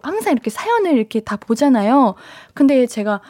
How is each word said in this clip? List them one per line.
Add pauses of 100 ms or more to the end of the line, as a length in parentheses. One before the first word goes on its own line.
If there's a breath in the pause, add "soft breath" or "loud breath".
항상
이렇게
사연을
이렇게
다
보잖아요. (400 loud breath)
근데
제가